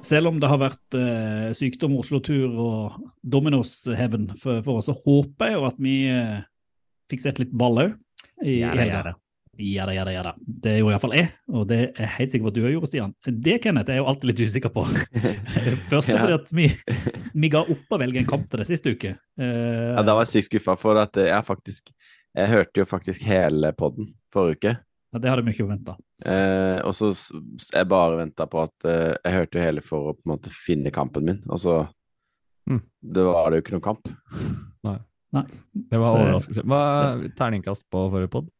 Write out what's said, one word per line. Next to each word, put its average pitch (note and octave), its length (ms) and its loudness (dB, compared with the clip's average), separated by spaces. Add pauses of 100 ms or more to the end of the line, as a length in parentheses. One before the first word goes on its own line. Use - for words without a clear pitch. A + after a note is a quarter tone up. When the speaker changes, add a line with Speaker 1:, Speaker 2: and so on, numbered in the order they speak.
(120)
Speaker 1:
Selv D#3 160 4
om D#3+ 140 0
det C#3+ 100 2
har C#3+ 80 4
vært, C3+ 400 -4
eh, A2+ 560 -2
sykdom, C#3 440 -2
Oslo-tur C3+ 600 -2
og A2 400 -4 (240)
Domino's C#3 640 0 (100)
heaven A2 400 0
for, A#2+ 260 -4
for A#2+ 200 0
oss, - 80 -4
så C#3 60 0 (100)
håper C#3+ 460 4
jeg - 80 0
jo C#3 60 0
at B2+ 140 -2
vi, C3+ 160 2 (140)
eh, A2+ 320 -2 (720)
fikk B2+ 100 -6
sett C#3+ 180 -2
litt B2+ 120 -2
ball A#2+ 280 4
også F#3+ 180 2 (460)
i, C3 160 2
Speaker 2:
Ja A#2 140 0
Speaker 1:
i - 20 0
Speaker 2:
da, A#2+ 60 2
Speaker 1:
helga. G#2+ 120 2
Speaker 2:
ja D#2+ 100 -2
da. E2 100 -8 (480)
Speaker 1:
Ja G2 240 -2
da, G2 80 -2
ja F#2+ 120 -2
da, F#2+ 60 -4
ja F#2 120 -4
da. F2 80 -6 (100)
Det A2 380 0
gjorde G#2+ 100 6
i G#2 60 4
hvert G2 80 0
fall A#2 100 -2
jeg, E3 180 4 (200)
og A2 160 0
det A#2 100 2
er B2 120 2 (100)
jeg G#2+ 180 -4
helt C3+ 140 -2
sikker A2 140 0
på - 20 2
at G#2 80 -2
du A#2 80 0
også B2 100 2
gjorde, E3 160 -2
Stian. G#2+ 260 -6 (280)
Det, E3 180 4
Kenneth, D#3+ 300 0
er C3 80 0
jeg - 20 0
jo C3+ 80 0
alltid C#3 220 0
litt G#2+ 160 0
usikker G#2+ 260 -2
på. G2+ 120 -2 (520)
<laughs> A#2+ 540 -2
Først C#3+ 180 2
og A2+ 60 4
Speaker 3:
Ja. G#2+ 80 4
Speaker 1:
fordi D#3+ 140 4
at - 180 -6
vi, D#3+ 120 6 (680)
vi D#3 140 2
ga D3+ 120 4
opp E3 300 -4
å D#3+ 80 0
velge B2+ 240 0
en - 20 2
kamp - 240 -2
til A2 140 -4
det - 40 -6
siste D#3+ 280 0
uke. G2 160 -6 (260)
Eh, A#2 580 -2
Speaker 3:
Ja, A2 60 2
da G#2+ 140 6
var A2+ 100 4
jeg - 60 -8 (100)
sykt - 80 -4
skuffa, F#2+ 300 0
for G#2+ 180 4
at, G#2+ 200 2
eh, F#2+ 120 4
jeg G#2 160 2
faktisk, - 460 -10 (440)
jeg G2 140 2
hørte G#2 320 2
jo F#2 40 4
faktisk F#2 420 -6
hele D#2 460 2
podden E2+ 400 -4 (200)
forrige F2 240 2
uke. A2+ 200 0 (360)
Speaker 1:
Ja, A#2 60 -6
det B2 100 0
hadde B2+ 140 0
vi A2+ 80 0
ikke G#2 160 -2
forventet. G2+ 320 -8 (240)
Speaker 3:
Eh, F#2+ 640 0
og G2 80 -2
så G#2+ 160 0
s-, - 220 -8 (260)
s-, - 160 -18
jeg F2+ 160 2
bare F2 240 4
ventet D#2+ 340 -6
på D#2+ 140 -2
at, - 240 -8
eh, E2 380 0
jeg F2+ 100 0
hørte F2 240 0
jo F2 80 0
hele D2+ 160 -2
for D2 240 -6
å D2+ 80 -6
på - 100 -20
en E2 60 -4
måte C#2 180 -6
finne D2 400 -2
kampen D2 380 -2
min, G2 220 -2
og E2 100 -4
så E2+ 220 2 (880)
Speaker 2:
Mm. C3 100 0 (240)
Speaker 3:
det F#2 220 0
var E2 260 4
det D#2+ 80 2
jo - 60 -4
ikke G2 100 -6
noen E2+ 80 -4
kamp. G#2+ 240 -6 (760)
Speaker 2:
Nei. G2+ 120 -4 (360)
Speaker 1:
Nei. C3+ 100 0 (320)
Speaker 2:
Det - 240 -2
var A2+ 180 4
Speaker 1:
Det A2 60 6
Speaker 2:
overraskelse. F#2+ 400 0
Hva C#3 180 2 (440)
er - 100 -8
terningkast G2+ 560 -4
på F#2+ 180 0
forrige F#2 220 -2
podd? D3 160 -4 (120)